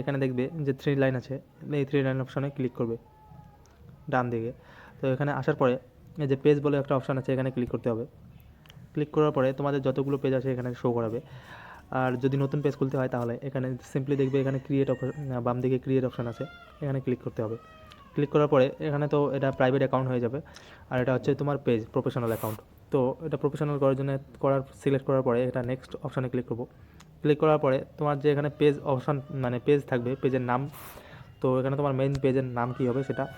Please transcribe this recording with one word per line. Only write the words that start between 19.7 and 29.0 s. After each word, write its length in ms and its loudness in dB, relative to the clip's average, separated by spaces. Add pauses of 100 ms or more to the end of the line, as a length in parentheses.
অ্যাকাউন্ট 260 0
হয়ে 140 -2
যাবে, 140 -4 (520)
আর 120 0
এটা 140 2
হচ্ছে 140 0 (100)
তোমার 160 0 (100)
পেজ, 140 2 (140)
প্রফেশনাল 400 0
অ্যাকাউন্ট। 240 -4 (340)
তো 80 2 (260)
এটা 160 -4
প্রফেশনাল 400 -2
করার 180 4
জন্য 100 -2 (320)
করার, 200 2 (180)
সিলেক্ট 280 0
করার 200 4
পরে 100 4 (100)
এটা 120 -2 (100)
নেক্সট 220 -8 (140)
অপশনে 260 -4
ক্লিক 180 -2
করবো। 140 -6 (580)
ক্লিক 200 4
করার 220 6
পরে 120 4 (220)
তোমার 240 0
যে 120 4
এখানে 160 0 (100)
পেজ 140 6 (180)
অপশন, 240 0 (280)